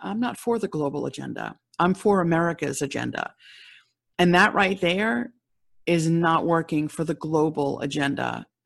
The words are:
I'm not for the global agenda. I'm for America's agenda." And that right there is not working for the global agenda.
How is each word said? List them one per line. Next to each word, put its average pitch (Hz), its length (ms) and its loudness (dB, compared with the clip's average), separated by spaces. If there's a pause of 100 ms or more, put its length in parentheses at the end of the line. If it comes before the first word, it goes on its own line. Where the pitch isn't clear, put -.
I'm 208 180 -6
not 240 180 -4
for 233 200 -2
the 202 100 -4
global 143 380 -4
agenda. 135 520 -10 (200)
I'm 180 160 4
for 202 260 2
America's 165 600 0
agenda." 123 540 -6 (840)
And 175 160 6
that 196 200 6
right 190 260 2
there 220 520 -2 (540)
is 165 220 2
not 165 380 2
working 165 400 0
for - 160 -8
the 156 120 -2
global 151 640 0
agenda. 135 640 -4 (200)